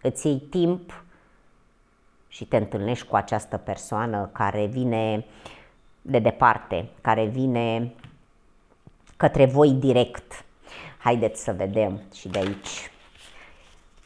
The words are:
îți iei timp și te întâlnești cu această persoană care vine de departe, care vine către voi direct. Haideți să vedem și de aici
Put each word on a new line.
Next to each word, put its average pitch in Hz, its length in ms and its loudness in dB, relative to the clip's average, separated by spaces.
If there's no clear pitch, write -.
îți 131 260 -2
iei 139 120 0
timp 175 640 -2
și - 180 -14
te 131 120 0
întâlnești 107 500 -2
cu - 80 -4
această 107 420 -2
persoană 104 760 -4
care 104 340 0
vine 110 600 -2
de 127 180 0
departe, 110 720 2
care 110 240 2
vine 117 680 -2
către 139 280 6
voi 139 260 6
direct. 127 760 0
Haideți 117 460 0
să 107 100 -4
vedem 101 480 -2
și - 140 -18
de 95 120 -4
aici - 520 -8